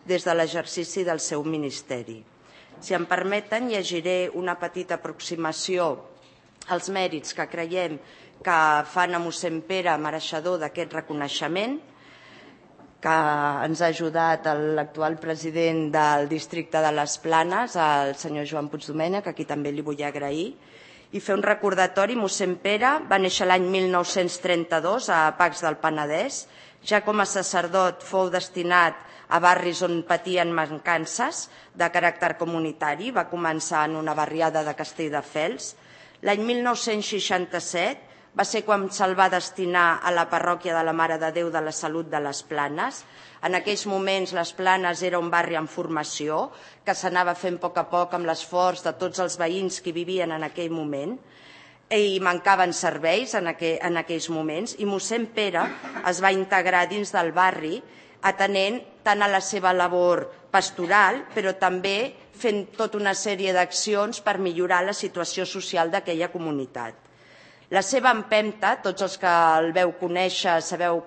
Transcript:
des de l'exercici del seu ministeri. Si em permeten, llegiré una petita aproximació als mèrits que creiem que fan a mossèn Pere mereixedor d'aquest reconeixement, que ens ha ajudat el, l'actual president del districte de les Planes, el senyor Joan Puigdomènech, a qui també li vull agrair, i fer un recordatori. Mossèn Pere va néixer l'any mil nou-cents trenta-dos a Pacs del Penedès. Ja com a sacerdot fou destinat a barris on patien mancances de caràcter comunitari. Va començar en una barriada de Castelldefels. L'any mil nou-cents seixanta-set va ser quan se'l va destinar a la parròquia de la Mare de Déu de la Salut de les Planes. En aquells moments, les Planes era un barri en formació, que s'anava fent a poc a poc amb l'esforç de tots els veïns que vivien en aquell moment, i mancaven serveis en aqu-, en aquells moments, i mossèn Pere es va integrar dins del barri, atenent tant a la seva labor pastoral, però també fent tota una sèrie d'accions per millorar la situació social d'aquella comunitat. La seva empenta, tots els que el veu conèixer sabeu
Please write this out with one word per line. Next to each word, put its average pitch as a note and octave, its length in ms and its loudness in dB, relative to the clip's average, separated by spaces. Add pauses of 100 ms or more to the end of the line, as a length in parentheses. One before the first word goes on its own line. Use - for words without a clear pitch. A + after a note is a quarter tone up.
des F3 160 0
de E3+ 160 2
l'exercici E3 640 -2
del E3+ 160 0
seu D3+ 240 -4
ministeri. B2+ 800 -6 (560)
Si - 160 -6
em E3+ 160 -2
permeten, G3+ 640 -2
llegiré F3+ 640 -2
una F3 240 -4
petita F3 400 -6
aproximació E3 960 -4 (720)
als F3+ 240 -4
mèrits F3 400 -4
que D#3 160 -6
creiem E3+ 480 -4 (440)
que F3+ 120 0 (360)
fan F3+ 240 0
a E3+ 80 0
mossèn E3 380 -4 (100)
Pere F3+ 320 0
mereixedor D#3 560 -4
d'aquest D#3 400 -6
reconeixement, D#3+ 760 -4 (1200)
que D#3+ 200 2 (500)
ens D#3+ 160 -2
ha E3 100 4
ajudat D#3+ 560 0
el, D3+ 140 0 (160)
l'actual D#3 420 -4
president D#3+ 720 -2
del D3 360 4
districte D#3+ 520 -2
de D#3 80 4
les D3 320 -2
Planes, F3 560 2
el C#3+ 400 4
senyor D3 320 -6
Joan D3 240 -4
Puigdomènech, E3 560 -4
a D#3 80 -8
qui D3+ 80 -6
també D3 240 -4
li C#3+ 160 -6
vull D3 160 -6
agrair, C#3+ 460 -4 (640)
i G3 80 -6
fer G3+ 160 0
un G3+ 80 0
recordatori. G3+ 720 2
Mossèn F#3+ 480 0
Pere A#3 400 2
va F#3+ 160 4
néixer F#3 240 0
l'any F#3 240 4
mil F#3 240 2
nou-cents F3+ 480 0
trenta-dos F3 720 0
a D#3+ 140 6 (100)
Pacs F3 240 4
del D#3 160 0
Penedès. D#3 720 -2 (340)
Ja G#3 240 2
com G#3+ 160 2
a F#3+ 80 0
sacerdot F3+ 720 0
fou F#3 320 0
destinat F3 640 2 (320)
a E3+ 80 4
barris F3+ 480 4
on E3+ 160 0
patien F3 480 0
mancances E3 1040 -2 (260)
de E3+ 160 2
caràcter E3+ 480 2
comunitari. E3 720 -4
Va E3+ 160 0
començar D#3+ 560 -2
en D#3 160 -4
una D#3 160 -2
barriada D#3 480 0
de D3 80 -4
Castelldefels. D#3 1000 -6 (500)
L'any G3+ 160 2
mil A#3+ 240 0
nou-cents A3 400 -2
seixanta-set F3+ 1000 -2 (240)
va G3+ 160 0
ser A3 160 -2
quan G3+ 220 2 (100)
se'l F#3+ 160 2
va F#3 160 6
destinar F3 720 2
a F3 160 0
la E3+ 160 4
parròquia E3+ 400 0
de E3 160 2
la D#3+ 80 2
Mare E3 240 2
de D#3+ 160 -2
Déu E3+ 160 0
de D#3+ 80 0
la D#3 160 -2
Salut E3 320 -6
de D3+ 160 -2
les C#3+ 240 -6
Planes. D3+ 540 -4 (420)
En F3+ 140 0
aquells G3+ 340 -2
moments, F#3+ 400 0
les E3+ 240 -2
Planes F#3 480 2
era F3+ 160 0
un E3+ 80 -2
barri E3+ 320 0
en D#3 80 -4
formació, D#3 760 -4 (400)
que F#3+ 100 2
s'anava F3+ 400 2
fent F3+ 240 -4
a - 60 -10
poc E3+ 160 -2
a - 100 2
poc F3 240 0
amb E3+ 140 -2
l'esforç F3+ 560 0
de D#3+ 100 0
tots F3+ 240 -4
els F3+ 160 -2
veïns F3 480 -2
que F3 80 -6
vivien F3 400 -2
en D#3 160 -4
aquell E3 240 -6
moment, D#3 460 -4 (720)
i G3+ 320 2
mancaven F3+ 480 4
serveis E3+ 640 0
en F3 160 -2
aqu-, E3 320 -2
en E3+ 160 0
aquells E3 320 -4
moments, D#3 480 -4
i G#3 80 -2
mossèn G#3+ 480 -2
Pere G3 320 0 (400)
es F3+ 160 0
va G3 80 8
integrar F#3 560 4
dins G3+ 240 -4
del E3+ 240 0
barri, F3 460 2 (420)
atenent G3 560 2 (240)
tant G3+ 240 4
a - 0 -
la F#3+ 160 2
seva F#3 320 2
labor F3 540 2 (260)
pastoral, F#3+ 720 4 (100)
però F#3+ 240 0
també G3 560 0 (160)
fent G#3 380 -2 (100)
tota G#3+ 160 -2
una G3+ 160 0
sèrie F#3+ 400 0
d'accions G3+ 720 0
per G3 160 0
millorar F3+ 480 2
la G3+ 80 -2
situació F3+ 480 -4
social E3+ 480 -2
d'aquella F3 400 -2
comunitat. C3+ 640 -6 (760)
La F#3 80 4
seva B3 320 4
empenta, G#3+ 600 2 (100)
tots F#3+ 160 -2
els F#3+ 160 -2
que F3+ 160 2
el E3 400 6
veu F3 240 4
conèixer F3+ 640 0
sabeu E3+ 480 0